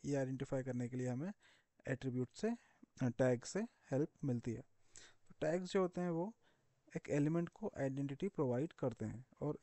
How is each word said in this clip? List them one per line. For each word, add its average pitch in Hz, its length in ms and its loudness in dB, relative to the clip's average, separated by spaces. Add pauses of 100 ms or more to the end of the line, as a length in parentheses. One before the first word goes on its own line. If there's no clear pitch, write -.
ये 139 120 0
आइडेंटिफाई 131 460 0
करने 123 260 -2
के 123 80 -6
लिए 127 120 0
हमें 139 240 -2 (560)
एट्रीब्यूट 127 460 0
से, 233 220 0 (460)
अ, 127 60 4
टैग 123 340 4
से - 180 -4
हेल्प 151 480 -2 (160)
मिलती 120 280 0
है। 113 100 -6 (640)
तो - 120 -20
टैग्स 180 320 0
जो 196 80 4
होते 180 200 2
हैं 175 100 2
वो 170 240 0 (640)
एक - 140 -6
एलिमेंट 160 380 4
को - 300 -8
आइडेंटिटी 139 500 -2
प्रोवाइड 135 440 0
करते 120 320 -2
हैं 107 220 -8 (140)
और 147 220 -2